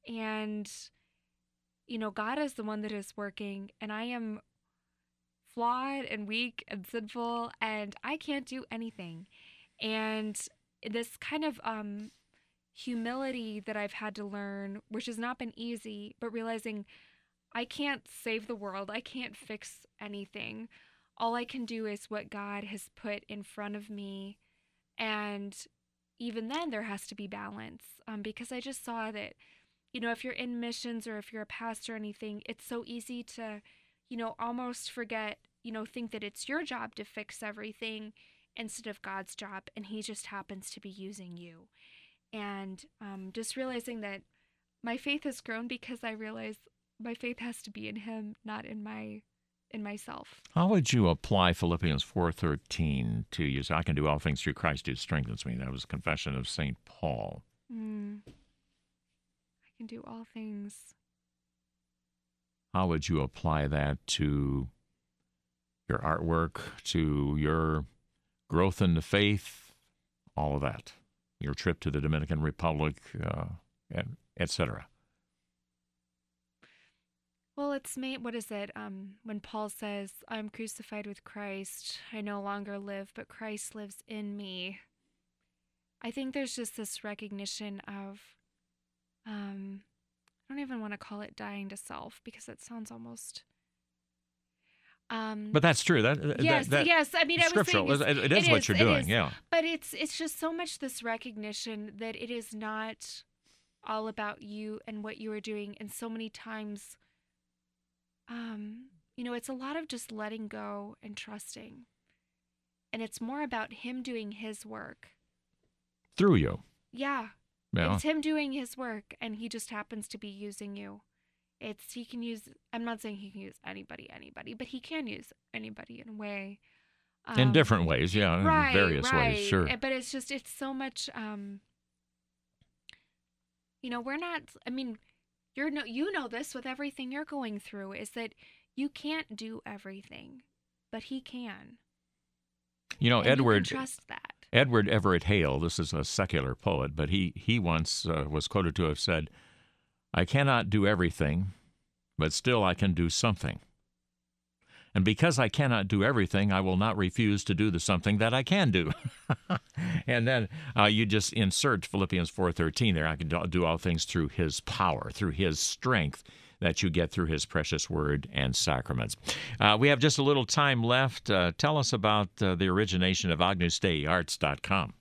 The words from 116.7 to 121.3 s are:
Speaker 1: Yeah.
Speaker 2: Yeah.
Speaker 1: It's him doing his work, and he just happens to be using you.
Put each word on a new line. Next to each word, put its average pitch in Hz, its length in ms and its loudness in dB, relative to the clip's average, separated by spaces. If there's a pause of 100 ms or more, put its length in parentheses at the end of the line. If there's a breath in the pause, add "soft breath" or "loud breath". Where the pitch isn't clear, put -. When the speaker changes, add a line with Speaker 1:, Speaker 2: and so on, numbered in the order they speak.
Speaker 1:
Yeah. 254 380 -4 (440)
Speaker 2:
Yeah. 85 220 4
Speaker 1:
It's - 80 0
him 311 180 2
doing 302 320 0
his 262 240 -6
work, 233 420 -8
and 226 160 -6
he 226 140 -8
just 226 220 -10
happens 214 380 -8
to 220 100 -12
be 208 80 -12
using 202 480 -12
you. 202 260 -14 (580)